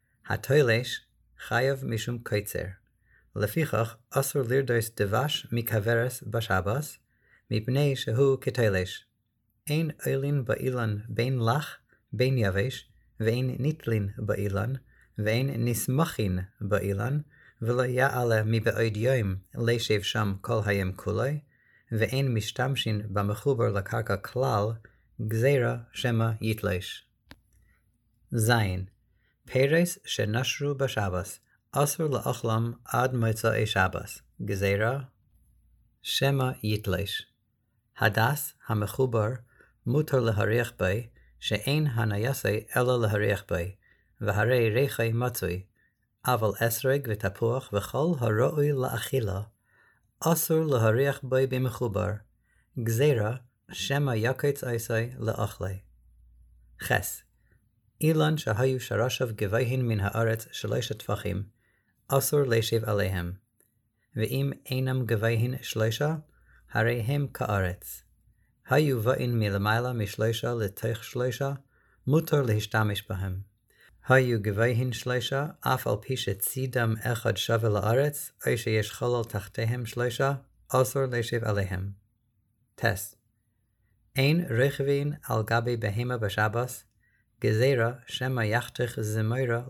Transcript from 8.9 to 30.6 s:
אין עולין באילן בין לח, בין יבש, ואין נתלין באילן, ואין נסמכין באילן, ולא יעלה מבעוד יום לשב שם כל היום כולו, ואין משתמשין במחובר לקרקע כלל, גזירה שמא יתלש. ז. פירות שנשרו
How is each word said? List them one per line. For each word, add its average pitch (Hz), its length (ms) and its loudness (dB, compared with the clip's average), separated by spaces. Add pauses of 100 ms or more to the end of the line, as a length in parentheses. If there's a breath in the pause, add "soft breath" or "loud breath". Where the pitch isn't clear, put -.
אין 156 240 0 (160)
עולין 135 380 0
באילן 117 520 0 (120)
בין 120 300 0
לח, 120 380 0 (360 soft breath)
בין 127 260 2
יבש, 101 500 0 (320)
ואין 120 380 0
נתלין 117 500 0 (100)
באילן, 101 540 -2 (460 soft breath)
ואין 117 500 0
נסמכין 120 720 0 (220)
באילן, 101 580 0 (440 loud breath)
ולא 120 200 2
יעלה 123 600 2
מבעוד 110 520 2
יום 110 400 2 (180)
לשב 117 480 0
שם 104 380 0
כל 117 240 0
היום 98 280 0
כולו, 104 380 -2 (640 soft breath)
ואין 120 420 0
משתמשין 113 760 -2
במחובר 104 640 0
לקרקע 101 440 -2
כלל, 123 480 0 (640 soft breath)
גזירה 120 480 2 (160)
שמא 113 380 2 (100)
יתלש. 98 640 -2 (1200)
ז. 113 200 2 (920)
פירות 151 440 2 (160)
שנשרו 123 680 -2